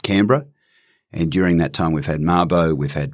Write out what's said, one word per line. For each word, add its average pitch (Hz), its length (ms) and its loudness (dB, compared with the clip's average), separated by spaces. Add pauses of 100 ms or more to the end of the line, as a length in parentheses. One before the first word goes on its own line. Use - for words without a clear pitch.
Canberra, 104 440 2 (640)
and 82 180 -2
during 90 280 2
that 78 160 0
time 82 180 -2
we've 73 140 -2
had 76 140 -4
Mabo, 85 540 2
we've 69 200 -4
had 71 200 -6